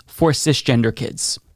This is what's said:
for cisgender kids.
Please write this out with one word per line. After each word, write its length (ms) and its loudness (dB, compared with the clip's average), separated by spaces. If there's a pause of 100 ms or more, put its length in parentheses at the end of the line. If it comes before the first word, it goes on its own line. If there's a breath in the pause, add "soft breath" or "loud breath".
for 240 2
cisgender 640 2
kids. 460 -6 (160)